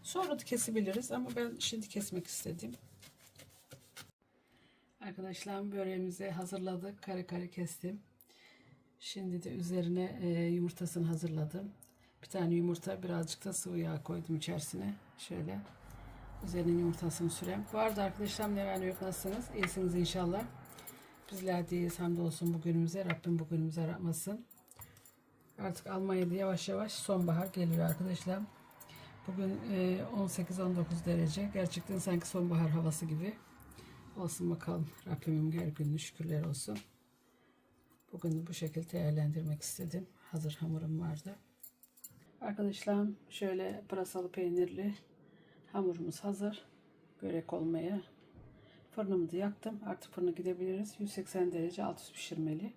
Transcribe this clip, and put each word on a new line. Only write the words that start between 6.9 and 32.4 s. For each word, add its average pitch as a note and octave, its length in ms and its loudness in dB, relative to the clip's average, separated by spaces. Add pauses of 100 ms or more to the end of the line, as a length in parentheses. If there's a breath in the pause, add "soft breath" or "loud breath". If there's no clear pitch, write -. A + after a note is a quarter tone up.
Kare F#3 240 -4
kare F3 240 -4
kestim. F3+ 520 -4 (960 loud breath)
Şimdi F3+ 440 -2
de - 60 -6
üzerine, F3+ 720 0
e, F3 80 2
yumurtasını E3+ 760 2
hazırladım. E3 680 0 (520 loud breath)
Bir - 40 -18
tane E3+ 280 4
yumurta, F3 480 2
birazcık E3+ 420 -2
da F#3+ 80 -4
sıvı F3+ 260 -2
yağ D#3+ 240 -2
koydum E3 320 -2
içerisine. F3+ 580 -2 (240)
Şöyle F3+ 420 -4 (840 loud breath)
üzerine F3 260 2
yumurtasını E3+ 580 2
süreyim. F#3 440 -2
Bu G#3+ 40 0
arada G#3+ 260 4
arkadaşlarım G3+ 520 0
ne G3 100 0
var F#3+ 160 0
ne F#3 40 0
yok, F#3 160 -2
nasılsınız? F#3+ 440 -2 (100)
İyisiniz F3+ 400 2
inşallah. F3+ 480 2 (880 loud breath)
Bizler F#3 380 0
de F3 60 0
iyiyiz, E3+ 240 2
hamdolsun E3+ 540 2
bugünümüze. E3 520 2
Rabbim E3+ 340 0
bugünümüze D#3+ 420 0
aratmasın. F3 640 -2 (1120 loud breath)
Artık F#3+ 280 -4
Almanya'da F#3 460 2
yavaş F#3+ 360 2
yavaş G3+ 220 0
sonbahar F3+ 560 4
geliyor E3 380 4
arkadaşlar. F3+ 540 2 (880 loud breath)
Bugün, F#3+ 320 0 (120)
e, F#3 280 6 (180)
on G3 100 4
sekiz F3+ 320 0
on F3+ 160 4
dokuz E3+ 300 2
derece. E3+ 480 4
Gerçekten F#3 440 0
sanki F3 300 2
sonbahar E3+ 420 4